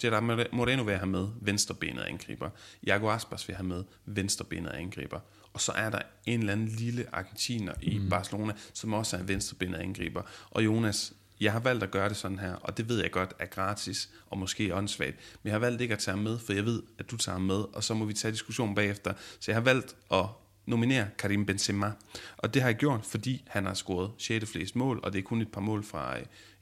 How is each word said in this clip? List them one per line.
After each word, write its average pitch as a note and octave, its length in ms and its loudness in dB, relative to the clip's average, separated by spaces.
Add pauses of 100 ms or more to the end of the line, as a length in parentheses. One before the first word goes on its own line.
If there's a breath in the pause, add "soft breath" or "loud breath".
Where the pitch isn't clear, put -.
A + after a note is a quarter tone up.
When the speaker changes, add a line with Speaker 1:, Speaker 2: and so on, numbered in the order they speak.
Speaker 1:
Gerard A2+ 220 4
More-, A#2 320 2
Moreno B2 280 2
vil G#2 80 0
jeg F#2+ 80 2
have F#2+ 120 0
med, F#2+ 160 2 (140)
venstrebenet G2 640 0
angriber. A1+ 460 -6 (320 loud breath)
Iago G#2+ 280 2
Aspas - 380 -4
vil F2+ 60 -8
jeg F#2 40 -8
have F#2+ 100 -4
med, F2+ 160 -4 (220 loud breath)
venstrebenet F#2+ 640 -2
angriber. D2 500 -8 (340 loud breath)
Og - 80 -6
så - 100 0
er A2 180 0
der G#2+ 100 0 (260)
en A#2 140 2
eller G2+ 140 2
anden A2 140 2
lille A#2 440 -2
argentiner G2+ 720 -4
i - 180 0
Speaker 2:
Mm. F#2+ 100 2
Speaker 1:
Barcelona, G2+ 440 0 (200 loud breath)
som A2 200 -2
også A2 240 0
er F2+ 40 -4
en F#2 60 -4
venstrebenet F#2 500 -2
angriber. F#2 440 -4 (300 loud breath)
Og A2 140 4
Jonas, G#2+ 480 4 (280)
jeg G#2 100 6
har A2+ 80 0
valgt A#2+ 240 2
at F#2+ 80 -4
gøre G2 180 4
det G#2 80 -2
sådan F#2+ 220 -4
her, F#2 140 -4
og - 240 -6
det A2+ 120 -2
ved A2+ 120 4
jeg E2+ 100 2
godt F#2 280 0
er F2 60 -2
gratis - 640 -4 (180 loud breath)
og - 100 -6
måske F#2 380 0
åndssvagt, F2 400 -2 (280 loud breath)
men A2 60 -4
jeg G#2 40 2
har G#2+ 60 2
valgt A#2+ 220 2
ikke A#2 120 2
at G2+ 60 0
tage F#2+ 160 0
ham G#2 80 0
med, A2+ 160 0
for G#2 140 -2
jeg G2+ 120 4
ved, A#2 160 2 (180)
at - 120 -8
du A#2+ 60 -6
tager F#2+ 200 -2
ham F#2 40 0
med, F#2+ 220 2 (100)
og G#2+ 100 -4
så - 100 0
må A2 120 0
vi G#2 80 -4
tage A2 180 0
diskussionen A2 440 -2
bagefter. G2+ 380 2 (260 loud breath)
Så - 120 -2
jeg G#2+ 40 4
har A2+ 80 4
valgt C3 320 4 (160)
at F#2+ 140 6 (400)
nominere A#2 420 4 (120)
Karim G2+ 260 2
Benzema, G2+ 460 2 (460 loud breath)
og A2 160 -2
det C3+ 80 6
har B2+ 80 6
jeg A2 80 4
gjort, C3 280 2
fordi B2 420 -4
han G2 180 0
har F#2 80 0
scoret F#2 440 -2
sjette A2 300 -2
flest F2+ 280 -6
mål, B2 280 2
og G2 100 -2
det G2 60 0
er G2 40 -2
kun A2+ 180 0
et G#2+ 100 -2
par G2+ 100 -6
mål G#2 220 0
fra, C2 360 -4
øh, - 60 -8 (360 loud breath)